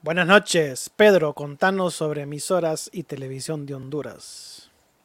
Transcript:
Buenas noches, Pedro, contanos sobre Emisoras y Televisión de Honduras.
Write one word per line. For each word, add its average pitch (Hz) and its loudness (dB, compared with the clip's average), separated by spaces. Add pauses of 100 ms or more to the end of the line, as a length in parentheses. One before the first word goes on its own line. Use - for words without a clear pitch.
(160)
Buenas 180 6
noches, 156 2
Pedro, 185 6
contanos 180 -2
sobre 151 -6
Emisoras 156 -4
y 180 -10
Televisión 135 -10
de 139 -12
Honduras. - -14 (340)